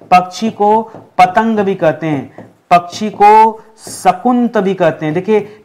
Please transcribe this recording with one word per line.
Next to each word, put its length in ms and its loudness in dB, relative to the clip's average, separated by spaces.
पक्षी 400 0
को 320 0
पतंग 400 2
भी 160 -2
कहते 320 -4
हैं, 420 -8
पक्षी 400 -2
को 500 4
शकुंत 720 -2
भी 160 -2
कहते 320 -4
हैं। 80 -4
देखिए 260 -2